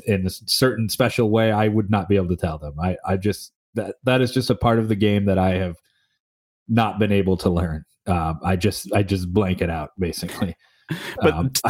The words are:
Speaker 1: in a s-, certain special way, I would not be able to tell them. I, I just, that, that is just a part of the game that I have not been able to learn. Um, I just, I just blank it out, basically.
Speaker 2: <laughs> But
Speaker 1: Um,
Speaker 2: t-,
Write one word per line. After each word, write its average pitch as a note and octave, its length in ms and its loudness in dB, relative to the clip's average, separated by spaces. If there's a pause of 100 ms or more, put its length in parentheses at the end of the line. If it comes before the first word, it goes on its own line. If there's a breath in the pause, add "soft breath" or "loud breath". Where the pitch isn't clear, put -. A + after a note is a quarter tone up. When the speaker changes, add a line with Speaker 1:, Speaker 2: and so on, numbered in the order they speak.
Speaker 1:
in G2 160 2
a - 40 -2
s-, - 180 -8
certain A2+ 420 0
special A#2 420 0
way, A2 220 4
I G#2+ 160 2
would G#2+ 220 0
not G2+ 180 0
be G2+ 80 4
able F#2 140 2
to F2 80 0
tell D#2+ 200 -4
them. D2+ 220 -12
I, F2+ 160 -2 (100)
I G2 120 0
just, G2 340 -4 (220)
that, G#2 300 -6
that B2+ 180 2
is B2 100 0
just B2+ 180 0
a B2 60 2
part A#2 240 2
of A2 80 0
the A2 80 0
game G2+ 300 2
that F#2+ 120 2
I F#2 180 2
have F2+ 200 -4 (920)
not A2 300 0
been G#2 120 2
able F#2+ 260 4
to - 120 0
learn. E2 340 0 (240)
Um, D#2+ 360 -2
I F#2 120 0
just, - 380 -2
I G2+ 100 2
just F#2 300 -2
blank F#2 280 2
it F2+ 80 0
out, D#2+ 300 -6
basically. F2 640 -4
Speaker 2:
<laughs> - 40 -20 (540 loud breath)
But D#3 140 4
Speaker 1:
Um, D3+ 160 0
Speaker 2:
t-, - 200 -2